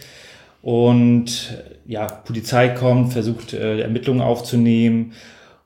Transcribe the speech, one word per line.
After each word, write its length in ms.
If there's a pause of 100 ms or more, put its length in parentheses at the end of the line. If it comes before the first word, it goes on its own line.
(600)
und, 960 (280)
ja, 220
Polizei 600
kommt, 440
versucht, 400
äh, 280
Ermittlungen 400
aufzunehmen 960 (500)